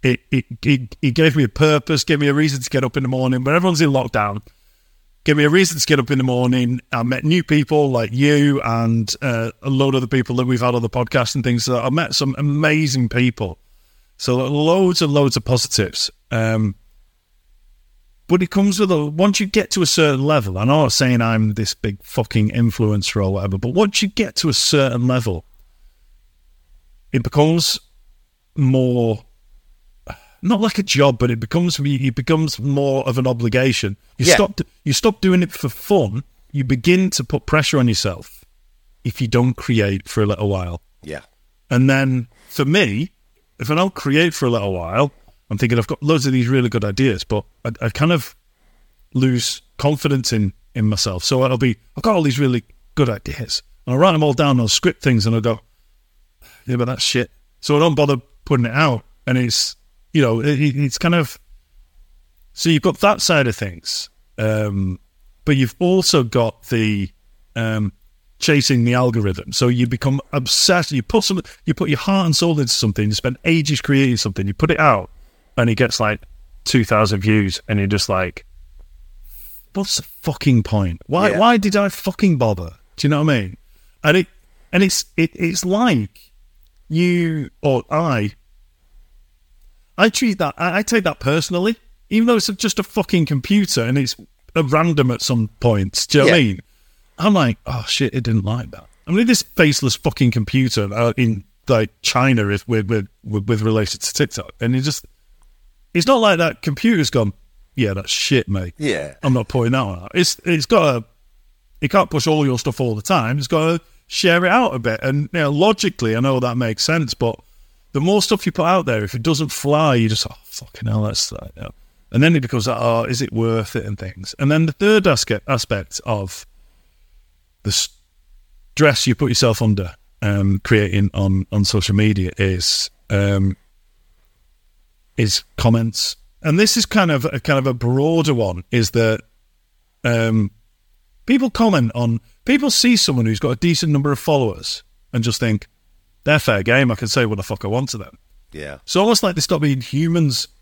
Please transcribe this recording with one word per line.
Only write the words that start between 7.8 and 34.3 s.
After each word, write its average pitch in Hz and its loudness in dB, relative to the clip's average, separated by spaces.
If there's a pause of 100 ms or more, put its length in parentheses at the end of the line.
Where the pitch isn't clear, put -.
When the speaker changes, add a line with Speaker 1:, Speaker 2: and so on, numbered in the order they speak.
Speaker 1:
like 113 -2
you 143 4
and, 113 0
uh, 117 -4 (100)
a 135 -6
load 135 2
of 131 2
the 123 -6
people 127 -2
that 127 0
we've 127 0
had 123 0
on 120 0
the 113 -4
podcast 123 -2
and 131 -2
things. 120 0
So 123 0
I 123 -2
met 156 -2
some 135 -2
amazing 147 0
people. 123 -2 (580)
So 123 -2
loads 156 2
and 147 0
loads 143 2
of - -4
positives. - -2 (220)
Um, 110 0 (1500)
but 180 4
it 175 -2
comes 196 2
with 196 2
a, 151 2
once 175 2
you 208 -2
get 202 -2
to 190 0
a 165 2
certain 143 2
level, 120 0
I'm 107 0
not 139 4
saying 123 2
I'm 110 2
this 104 -4
big 101 -8
fucking 110 0
influencer 107 0
or 95 0
whatever, 98 -2
but 117 -4
once 202 2
you 208 -2
get 202 -4
to 160 0
a 135 0
certain 127 0
level, 113 -2 (1700)
it 120 0
becomes 160 2 (760)
more, 127 2 (1160)
not 196 2
like 220 0
a 196 -2
job, 139 2
but 123 2
it 117 -2
becomes, 170 -2
it 135 -2
becomes 156 0
more 139 0
of 127 -2
an 131 0
obligation. 117 0 (200)
You 131 0
Speaker 2:
Yeah. 170 8